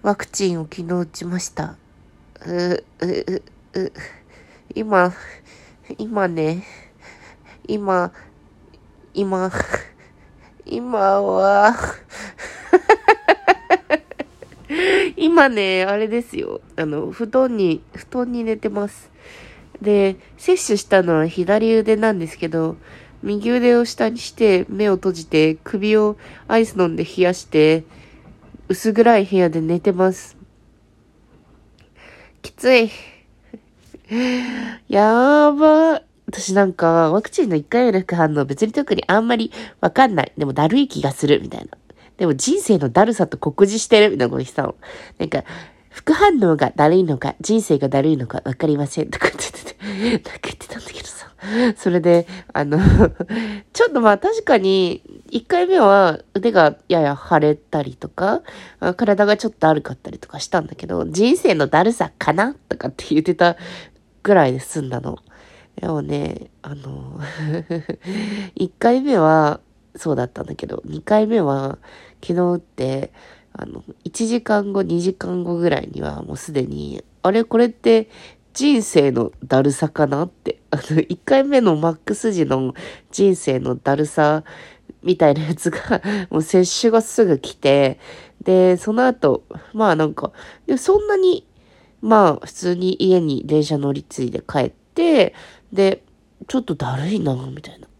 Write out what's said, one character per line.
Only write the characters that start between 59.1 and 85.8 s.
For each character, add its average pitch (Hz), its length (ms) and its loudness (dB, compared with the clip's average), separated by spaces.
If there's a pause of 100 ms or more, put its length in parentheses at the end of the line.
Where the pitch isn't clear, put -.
が 208 120 2
ち 226 100 -8
ょ - 20 -2
っ - 40 -10
と - 80 -20
だ 156 120 4
る 151 80 0
か 143 120 -12
っ - 20 -10
た - 160 -10
り - 80 -2
と - 100 -20
か 147 100 -14
し - 80 -10
た 175 140 -2
ん 156 60 -12
だ - 80 -16
け - 100 -16
ど、 90 200 -4
人 202 320 2
生 196 180 2
の 143 120 0
だ 160 160 4
る 226 100 2
さ 165 240 -6
か - 140 -2
な？ 214 240 -2 (140)
と - 80 -6
か 131 120 -8
っ - 60 -12
て - 140 -16
言 151 100 2
っ - 40 0
て 175 100 -2
た 175 240 2 (640)
ぐ 202 140 4
ら 151 120 6
い 127 60 0
で 131 60 -6
済 143 240 -8
ん 131 60 -10
だ 120 120 -8
の。 - 160 -10 (600)
で 175 100 -8
も 151 160 -4
ね、 147 480 -8 (100)
あ 147 140 -12
の、 139 440 -16 (580)
<laughs> 202 760 -8
一 185 240 -4
回 240 240 2
目 269 160 0
は 156 440 2 (340)
そ 160 160 -6
う 135 40 0
だ 123 100 -2
っ - 20 -14
た - 160 -12
ん - 20 -8
だ - 80 -12
け - 140 -12
ど、 - 180 -12
二 151 160 -12
回 214 240 2
目 220 160 0
は 139 380 -4 (440)
昨 175 120 -4
日 175 180 0
打 175 40 -2
っ - 20 -6
て、 135 520 -6 (420)
あ - 120 -14
の、 - 180 -16 (200)
一 226 240 -6
時 233 160 -2
間 202 300 0
後、 196 100 0
二 170 180 -2
時 185 140 -2
間 180 280 -6
後 170 140 -4
ぐ 170 140 0
ら 135 80 -2
い - 120 -10
に - 120 -10
は - 180 -8
も - 120 -12
う 139 40 -10
す - 160 -14
で 135 140 -2
に、 71 360 -10 (200)
あ 185 80 2
れ、 226 120 0
こ 226 140 -2
れ 240 80 4
っ 233 40 -2
て 226 400 0 (440)
人 269 300 2
生 143 280 2
の 117 200 -2 (140)
だ 131 160 2
る 143 100 2
さ 156 180 -4
か 151 180 0
な 143 180 -2
っ 180 40 -16
て。 - 300 -10 (120)
あ - 60 -4
の、 156 240 -2
一 180 160 -6
回 269 260 2
目 277 180 2
の 185 140 4
マ 160 160 0
ッ 160 60 -6
ク - 180 -6
ス 226 160 -2
時 170 140 0
の 131 280 -2 (380)
人 196 240 2
生 131 240 -4
の 131 160 -4
だ 139 200 -2
る 151 100 0
さ 156 380 0 (600)
み 175 140 0
た 156 120 6
い 139 40 4
な 156 80 -2
や 156 140 -4
つ - 140 -4
が、 - 320 -4 (140)